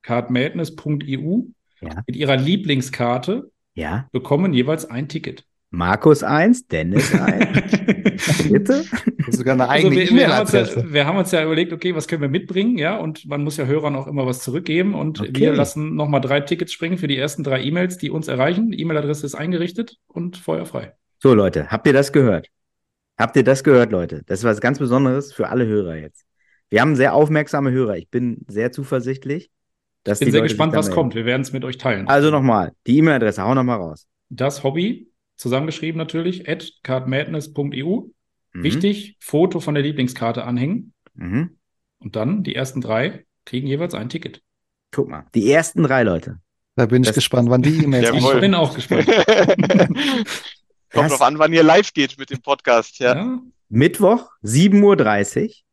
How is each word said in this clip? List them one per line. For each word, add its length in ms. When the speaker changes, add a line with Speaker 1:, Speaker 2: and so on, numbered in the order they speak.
Speaker 1:
card 260
madness 460
punkt 320
E 100
U 340
Speaker 2:
Ja. 240
Speaker 1:
mit 100
ihrer 220
Lieblingskarte, 1120
Speaker 2:
Ja. 380
Speaker 1:
bekommen 420
jeweils 360
ein 200
Ticket. 360
Speaker 2:
Markus 520
eins, 440
Dennis 460
eins. 580
Speaker 1:
<laughs> 760
Speaker 2:
Bitte? 360
Speaker 3:
Das 120
ist 80
sogar 180
eine 120
Speaker 1:
Also 200
Speaker 3:
eigene 140
Speaker 1:
wir, 100
wir 180
haben 120
uns 120
ja, 80
Speaker 3:
E-Mail-Adresse. 320
Speaker 1:
wir 140
haben 100
uns 140
ja 120
überlegt, 300
okay, 220
was 120
können 140
wir 80
mitbringen, 480
ja, 200
und 280
man 180
muss 140
ja 80
Hörern 300
auch 120
immer 180
was 160
zurückgeben 520
und 260
Speaker 2:
Okay. 160
Speaker 1:
wir 180
lassen 420
nochmal 260
drei 200
Tickets 300
springen 260
für 100
die 100
ersten 260
drei 200
E-Mails, 340
die 140
uns 180
erreichen. 420
Die 80
E-Mail-Adresse 460
ist 100
eingerichtet 640
und 300
feuerfrei. 560
Speaker 2:
So, 160
Leute, 340
habt 200
ihr 60
das 200
gehört? 340
Habt 180
ihr 80
das 200
gehört, 280
Leute? 360
Das 120
ist 60
was 160
ganz 180
Besonderes 540
für 160
alle 160
Hörer 320
jetzt. 260
Wir 120
haben 140
sehr 180
aufmerksame 580
Hörer. 260
Ich 120
bin 380
sehr 240
zuversichtlich, 800
dass 140
Speaker 1:
Ich 40
bin 60
Speaker 2:
die 40
Speaker 1:
sehr 100
Speaker 2:
Leute 120
Speaker 1:
gespannt, 180
Speaker 2:
sich 40
da 40
Speaker 1:
was 80
Speaker 2:
melden. 80
Speaker 1:
kommt. 200
Wir 100
werden's 280
mit 120
euch 120
teilen. 300
Speaker 2:
Also 240
nochmal, 400
die 100
E-Mail-Adresse, 460
hau 100
nochmal 240
raus. 300
Speaker 1:
Das 340
Hobby, 460
zusammengeschrieben 600
natürlich, 520
at 200
card 240
madness 460
punkt 220
E 80
U. 280
Speaker 2:
Mhm. 100
Speaker 1:
Wichtig, 560
Foto 400
von 160
der 80
Lieblingskarte 600
anhängen. 500
Speaker 2:
Mhm. 440
Speaker 1:
Und 160
dann, 280
die 120
ersten 260
drei 440
kriegen 220
jeweils 260
ein 160
Ticket. 320
Speaker 2:
Guck 180
mal, 160
die 160
ersten 320
drei 200
Leute. 360
Speaker 3:
Da 120
bin 160
ich 40
Speaker 2:
Das 80
Speaker 3:
gespannt, 340
wann 120
die 220
E-Mails 260
Speaker 4:
Jawohl. 260
Speaker 1:
Ich 60
bin 140
auch 200
gespannt. 320
Speaker 4:
<laughs> 580
Kommt 200
Speaker 2:
Das 80
Speaker 4:
drauf 80
an, 120
wann 140
ihr 100
live 300
geht 240
mit 120
dem 120
Podcast, 580
ja. 160
Speaker 1:
Ja. 240
Speaker 2:
Mittwoch, 600
sieben 420
Uhr 120
dreißig. 760